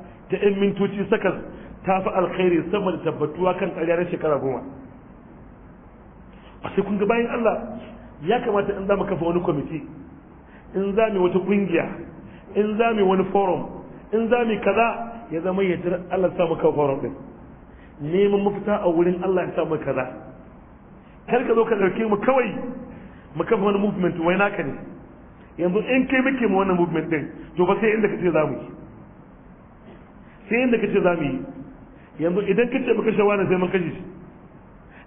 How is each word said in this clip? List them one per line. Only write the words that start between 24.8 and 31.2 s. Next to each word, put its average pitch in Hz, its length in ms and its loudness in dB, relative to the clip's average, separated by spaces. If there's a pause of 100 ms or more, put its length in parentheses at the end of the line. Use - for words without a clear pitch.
Yanzu 180 200 0
in 254 280 2
kai 262 160 2
muke 254 260 0
mu 190 100 4
wannan 190 180 2
movement 160 340 0
ɗin, 147 160 0 (300)
to 180 100 4
fa 196 140 4
sai 214 140 4
inda 208 140 2
ka 196 80 -2
ce 175 140 0
za 156 160 2
mu 135 140 -4
yi. - 80 -14 (1800)
Sai 226 140 2
inda 254 160 2
ka - 80 0
ce - 140 2
za 175 140 4
mu 165 80 -2